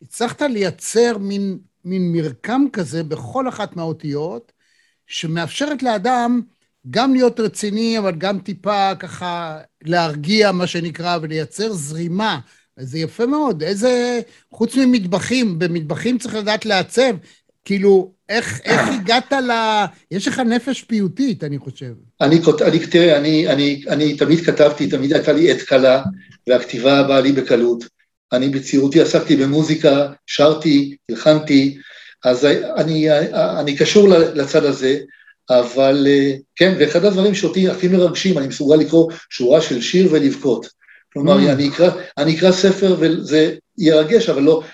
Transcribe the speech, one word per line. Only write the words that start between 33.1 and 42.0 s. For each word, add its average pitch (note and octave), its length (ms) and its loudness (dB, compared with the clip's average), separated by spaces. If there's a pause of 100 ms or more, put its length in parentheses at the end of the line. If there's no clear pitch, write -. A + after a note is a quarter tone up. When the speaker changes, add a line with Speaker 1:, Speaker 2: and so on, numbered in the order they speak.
Speaker 2:
אני D3 440 -2
קשור G3+ 320 6
ל-, D#3+ 320 4
לצד C#3+ 240 0
הזה, C3+ 340 0 (520)
אבל, C3+ 600 2
אה, C#3 220 4 (240)
כן, F#3 220 4
ואחד D3+ 260 2
הדברים G3 300 2
שאותי F#3 340 0
הכי - 200 -2
מרגשים, F3+ 500 0
אני C3+ 80 -4
מסוגל C#3+ 300 2
לקרוא D#3+ 360 2 (180)
שורה - 300 2
של B2+ 200 -4
שיר F3+ 320 2
ולבכות. C#3 540 0 (460)
כלומר, C#3+ 260 2
Speaker 1:
Mm. C#3+ 140 2
Speaker 2:
אני C#3+ 160 0
אקרא, E3+ 220 2 (280)